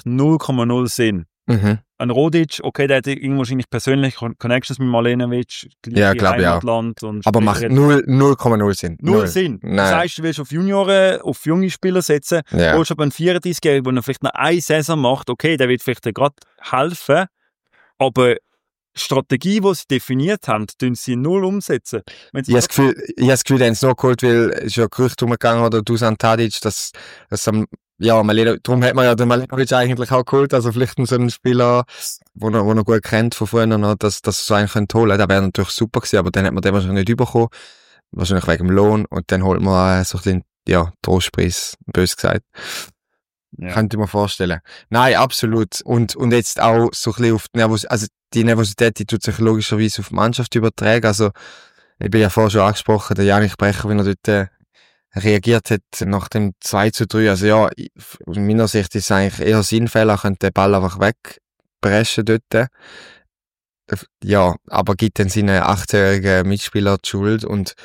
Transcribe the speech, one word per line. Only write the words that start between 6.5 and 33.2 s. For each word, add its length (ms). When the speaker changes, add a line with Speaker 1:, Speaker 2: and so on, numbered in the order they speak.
Speaker 1:
Heimatland 400
und 240
Speaker 2:
Aber 140
Speaker 1:
ich 40
Speaker 2:
macht 180
Speaker 1:
rede 120
Speaker 2:
null, 320
null 300
Komma 200
null 180
Sinn. 260
Speaker 1:
Null 160
Speaker 2:
Null. 100
Speaker 1:
Sinn. 340
Speaker 2:
Nein. 160
Speaker 1:
Das 160
heisst, 260
du 40
willst 160
auf 140
Junioren, 680
auf 220
junge 240
Spieler 320
setzen, 420
Speaker 2:
Ja. 220
Speaker 1:
holst 180
aber 100
einen 80
vierunddreißigjährigen, 720
der 100
noch 120
vielleicht 180
noch 120
eine 260
Saison 400
macht, 300
okay, 260
der 120
wird 140
vielleicht 220
dir 80
grad 220
helfen, 640
aber 360
die 640
Strategie, 600
die 140
sie 160
definiert 560
haben, 200
tun 160
sie 220
null 280
umsetzen. 580
Wenn 120
sie 80
Speaker 2:
Ich 40
hab 40
das 80
Gefühl, 260
ich 60
hab 80
das 120
Gefühl, 160
die 60
haben 80
es 100
noch 140
geholt, 260
weil 280
es 140
ist 120
ja 100
Gerücht 340
rumgegangen, 440
oder 180
Dusan 360
Tadic, 420
dass, 320
dass 180
am, 180
ja, 240
Maleno-, 400
darum 200
hat 120
man 100
ja 100
den 140
Malenovic 440
eigentlich 380
auch 140
geholt, 280
also 200
vielleicht 340
so 80
einen 160
Spieler, 540
wo 160
er, 160
wo 60
er 120
gut 180
kennt 320